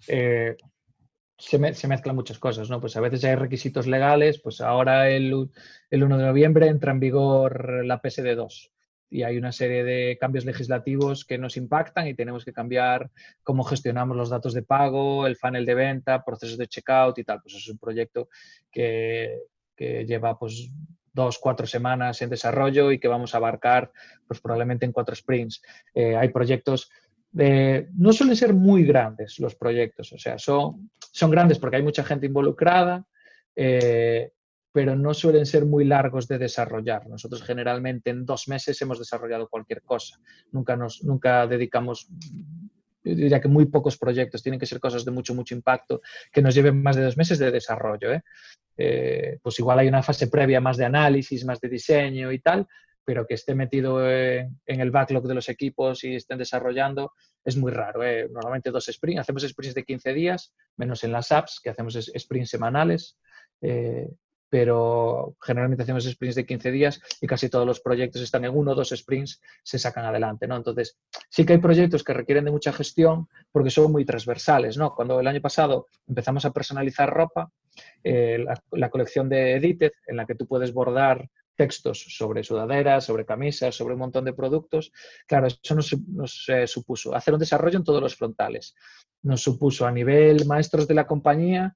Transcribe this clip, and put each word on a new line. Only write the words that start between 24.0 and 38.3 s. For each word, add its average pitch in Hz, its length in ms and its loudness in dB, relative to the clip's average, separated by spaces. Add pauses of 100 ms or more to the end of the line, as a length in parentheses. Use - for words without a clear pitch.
pues, - 140 -10
probablemente 120 440 -2
en 123 60 -4
cuatro 120 240 -4
sprints. 117 460 -4 (320)
Eh, 113 240 2
hay 123 120 4
proyectos, 123 600 0 (480)
eh, 135 560 4
no 185 180 6
suelen 254 240 4
ser 226 180 4
muy 190 320 8
grandes 110 540 2
los 123 160 -6
proyectos, 120 560 -2
o 123 60 -18
sea, - 200 -8
son, 143 600 -4
son - 320 0
grandes 165 280 6
porque 127 180 -2
hay 143 60 2
mucha 147 200 0
gente 139 220 -4
involucrada, 175 800 2 (500)
eh, 120 760 2 (420)
pero 135 240 2
no 147 160 0
suelen 151 320 4
ser 147 200 2
muy 147 200 4
largos 135 420 2
de 131 100 -4
desarrollar. 117 680 -4
Nosotros 110 360 -12
generalmente 123 680 -4
en 123 160 -6
dos 131 240 -6